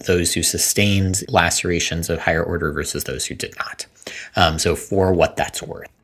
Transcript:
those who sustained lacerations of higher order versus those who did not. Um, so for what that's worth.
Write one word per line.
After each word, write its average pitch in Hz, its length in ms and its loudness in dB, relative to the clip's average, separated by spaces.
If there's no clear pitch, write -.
those 90 260 2
who 85 120 0
sustained 98 840 2
lacerations 85 800 0
of 82 120 -2
higher 85 240 0
order 82 260 -2
versus 73 320 -6
those 65 240 -6
who - 80 -8
did - 240 -8
not. - 260 -8
Um, 80 240 4
so 85 160 2
for 92 360 2
what 82 220 4
that's - 260 -4
worth. - 280 -12